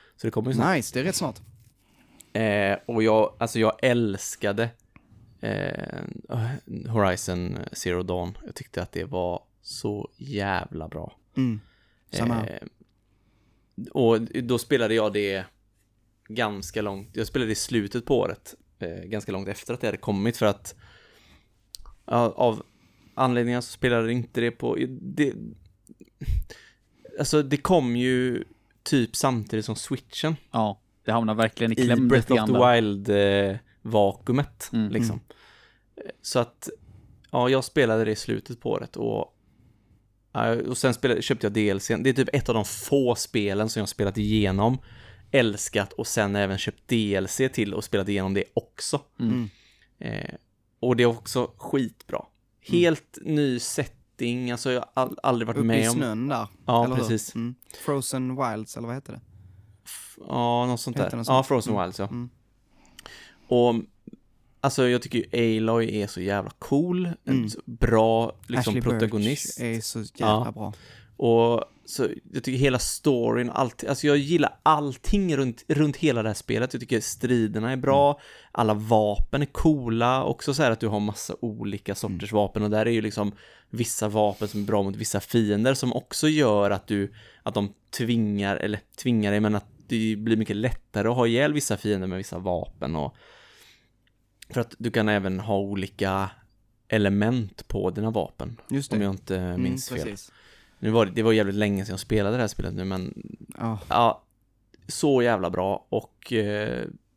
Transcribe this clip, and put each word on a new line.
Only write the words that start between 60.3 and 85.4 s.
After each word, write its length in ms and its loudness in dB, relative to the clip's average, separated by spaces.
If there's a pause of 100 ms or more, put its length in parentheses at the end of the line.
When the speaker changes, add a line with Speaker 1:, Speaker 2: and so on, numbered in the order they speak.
Speaker 1:
något 140 -2
sånt 160 -6
Speaker 2:
Heter 80 0
Speaker 1:
där. 60 -2
Speaker 2:
det 60 -6
något 120 -6
Speaker 1:
Ja, 60 4
Speaker 2:
sånt? 120 4
Speaker 1:
Frozen 280 0
Speaker 2:
Mm. 100 0
Speaker 1:
Wilds, 140 -8
ja. 100 -4
Speaker 2:
Mm. 220 -10 (1160)
Speaker 1:
Och, 260 6 (840)
alltså, 280 2
jag 140 2
tycker 160 -4
ju 400 2
Aloy 440 0
är 40 -2
så 140 -8
jävla 380 -2
cool. 480 0
En 80 -6 (220)
Speaker 2:
Mm. 120 0
Speaker 1:
så 160 -10
bra, 680 2 (140)
liksom, 120 -2 (140)
Speaker 2:
Ashley 100 0
Speaker 1:
protagonist. 760 -2
Speaker 2:
Birch 180 -4
är 40 -6
så 180 -8
jävla 460 0
Speaker 1:
Ja. 80 -8
Speaker 2:
bra. 200 -8 (440)
Speaker 1:
Och 480 4 (200)
så, 240 -2 (240)
jag 120 -6
tycker 140 -2
hela 200 2
storyn, 720 0
allt, 380 -2
alltså, 180 -2
jag 100 6
gillar 460 2
allting 760 2
runt, 320 -2
runt 280 2
hela 260 2
det 60 0
här 60 -2
spelet. 400 -2
Jag 60 -6
tycker 200 0
striderna 720 0
är 40 -2
bra, 340 4
Speaker 2:
Mm. 120 -2 (300)
Speaker 1:
alla 220 2
vapen 680 2
är 40 0
coola. 800 2
Också 300 -2
så 80 2
här 80 6
att 100 0
du 80 0
har 120 0
massa 400 -6
olika 540 -6
sorters 380 -6
Speaker 2:
Mm. 100 6
Speaker 1:
vapen, 200 -2
och 80 0
där 160 2
är 40 2
ju 120 2
liksom 300 -2 (380)
vissa 380 -2
vapen 400 2
som 140 -6
är 40 -4
bra 160 2
mot 140 -4
vissa 240 -4
fiender, 540 2